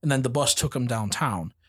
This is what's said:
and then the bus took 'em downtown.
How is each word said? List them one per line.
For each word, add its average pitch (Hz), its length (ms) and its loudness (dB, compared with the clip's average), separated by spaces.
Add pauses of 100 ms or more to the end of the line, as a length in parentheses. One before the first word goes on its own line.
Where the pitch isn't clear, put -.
and 156 80 2
then 135 120 2
the 127 80 2
bus 143 240 2
took - 220 -2
'em 127 100 0
downtown. 107 640 -2 (160)